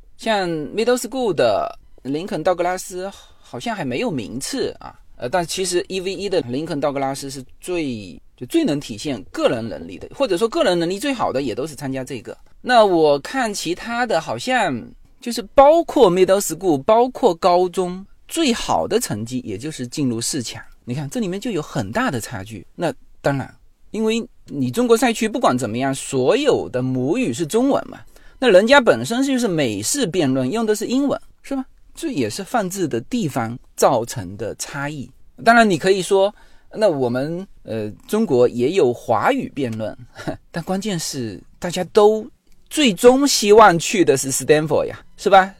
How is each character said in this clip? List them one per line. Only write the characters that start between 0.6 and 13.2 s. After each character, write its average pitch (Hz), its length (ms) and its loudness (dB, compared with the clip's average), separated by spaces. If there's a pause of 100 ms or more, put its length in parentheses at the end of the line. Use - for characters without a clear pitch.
school 247 340 -4
的 107 460 0 (240)
林 147 240 -6
肯 202 160 -6
道 180 140 2
格 175 80 -2
拉 180 120 -2
斯 185 340 -10 (300)
好 - 200 -14
像 226 160 -6
还 175 100 -6
没 127 140 -4
有 240 100 -2
名 117 300 -6
次 196 400 -6
啊。 - 200 -18 (160)
呃， - 140 -8
但 180 160 -2
其 185 180 -6
实 175 240 -2
一 190 140 -6
V 185 100 -6
一 185 160 -6
的 180 140 0
林 127 240 -6
肯 160 140 -6
道 147 120 0
格 135 80 -6
拉 135 140 -4
斯 139 160 -10
是 135 160 -14 (160)
最， 127 580 -6 (160)
就 - 120 -14
最 330 180 0
能 151 140 -2
体 117 180 -12
现 120 340 -8
个 311 160 -2
人 117 220 -2
能 82 180 -12
力 90 120 -14
的， - 160 -14
或 277 120 -2
者 190 80 0
说 220 140 0
个 330 140 0
人 180 140 2
能 165 120 -2
力 196 100 -6
最 277 140 -4
好 147 180 -2
的 131 120 -2
也 113 100 -4
都 139 140 -6
是 151 80 -14
参 135 160 -10
加 131 120 -8
这 127 180 -12
个。 - 140 -16 (240)
那 240 240 6
我 160 360 6
看 233 340 -4